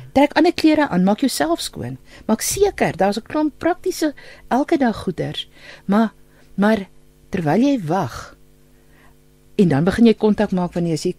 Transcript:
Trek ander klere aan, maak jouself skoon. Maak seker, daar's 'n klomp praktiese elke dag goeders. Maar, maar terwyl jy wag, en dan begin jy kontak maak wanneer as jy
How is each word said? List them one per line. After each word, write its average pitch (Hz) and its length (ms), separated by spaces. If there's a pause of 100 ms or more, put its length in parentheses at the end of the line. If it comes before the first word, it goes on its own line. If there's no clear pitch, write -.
(120)
Trek 285 200
ander 330 200
klere 302 360
aan, 180 160
maak 202 160
jouself 311 400
skoon. 120 360 (300)
Maak 214 140
seker, 370 560
daar's 196 220
'n 220 40
klomp 302 360
praktiese 330 560 (340)
elke 285 300
dag 240 180
goeders. - 520 (380)
Maar, 208 260 (420)
maar 202 340 (420)
terwyl 175 320
jy 277 240
wag, 160 500 (1200)
en 190 100
dan 147 160
begin 214 220
jy 220 80
kontak 214 380
maak 180 200
wanneer 170 220
as 151 80
jy 180 160